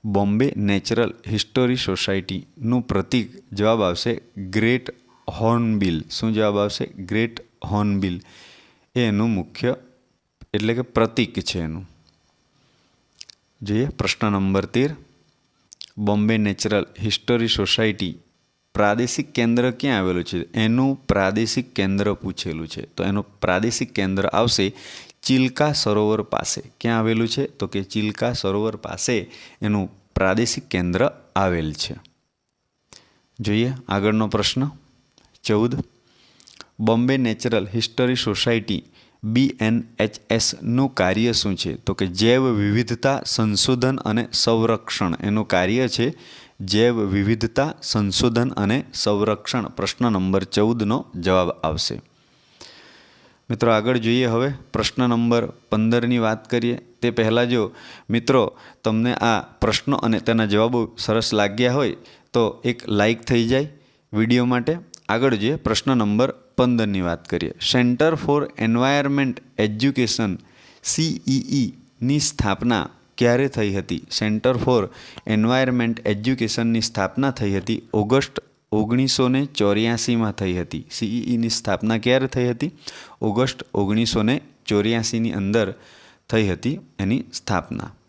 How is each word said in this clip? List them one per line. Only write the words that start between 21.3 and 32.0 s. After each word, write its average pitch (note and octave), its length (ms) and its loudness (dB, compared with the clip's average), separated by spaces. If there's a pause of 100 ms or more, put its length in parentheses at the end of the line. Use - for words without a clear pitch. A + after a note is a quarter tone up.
કેન્દ્ર G2 400 0
પૂછેલું E2 540 -8
છે, - 140 -12
તો - 220 -8
એનું G2 360 -4
પ્રાદેશિક G#2 520 0
કેન્દ્ર F#2+ 340 -2
આવશે G#2 500 0 (480)
ચિલ્કા C3 480 2
સરોવર G#2+ 500 0
પાસે. - 400 -4 (200)
ક્યાં A2+ 180 0
આવેલું A2+ 280 0
છે? C3+ 180 -2
તો - 220 -8
કે G2+ 160 -6
ચિલ્કા G#2+ 500 -4
સરોવર G#2 420 -2
પાસે - 540 -4 (320)
એનું G#2 300 0 (240)
પ્રાદેશિક G2 480 0
કેન્દ્ર F2+ 480 0 (240)
આવેલ E2+ 380 0
છે. - 220 -8 (1400)